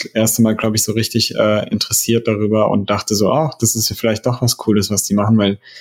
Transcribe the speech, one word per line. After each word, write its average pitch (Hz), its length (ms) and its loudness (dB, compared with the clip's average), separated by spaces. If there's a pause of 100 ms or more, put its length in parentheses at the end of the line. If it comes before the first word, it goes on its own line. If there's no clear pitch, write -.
erste 110 380 0
Mal, 110 160 4
glaub 110 180 -2
ich, 110 80 0
so - 80 -2
richtig, 113 440 -2
äh, 107 340 0
interessiert - 580 -2
darüber 107 420 2
und 101 200 0
dachte 104 260 -2
so, 101 160 2
ach, 151 260 0
das - 180 0
ist 110 140 -2
ja 110 60 -6
vielleicht 110 300 -2
doch 123 160 -2
was 117 160 0
Cooles, 104 340 0
was 98 120 -2
die - 100 -4
machen, 104 240 4
weil 101 220 0 (220)